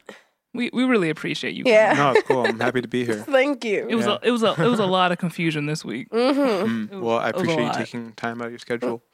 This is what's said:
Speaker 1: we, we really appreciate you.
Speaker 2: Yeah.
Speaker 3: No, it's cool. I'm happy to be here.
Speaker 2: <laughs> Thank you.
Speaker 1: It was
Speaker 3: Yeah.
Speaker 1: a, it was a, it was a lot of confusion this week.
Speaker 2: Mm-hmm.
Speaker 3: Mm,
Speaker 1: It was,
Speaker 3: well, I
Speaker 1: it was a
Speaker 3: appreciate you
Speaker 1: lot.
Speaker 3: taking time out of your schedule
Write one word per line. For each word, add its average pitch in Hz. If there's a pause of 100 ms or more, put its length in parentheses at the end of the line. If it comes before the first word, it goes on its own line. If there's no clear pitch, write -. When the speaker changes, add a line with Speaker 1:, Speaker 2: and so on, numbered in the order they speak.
(540)
Speaker 1:
we, 240
we 247
really 214
appreciate 143
you. 127
Speaker 2:
Yeah. 214
Speaker 3:
No, 143
it's 427
cool. 127
I'm 113
happy 123
to 117
be 123
here. 117
Speaker 2:
<laughs> 107
Thank 277
you. 214
Speaker 1:
It 233
was 226
Speaker 3:
Yeah. 202
Speaker 1:
a, -
it 233
was 233
a, 202
it 165
was 233
a 208
lot 185
of 175
confusion 156
this 151
week. 117
Speaker 2:
Mm-hmm. 254
Speaker 3:
Mm, 190
Speaker 1:
It 196
was, 190
Speaker 3:
well, 117
I 117
Speaker 1:
it 110
was 185
a -
Speaker 3:
appreciate 165
you -
Speaker 1:
lot. 127
Speaker 3:
taking 117
time 120
out 120
of 117
your 120
schedule 120 (100)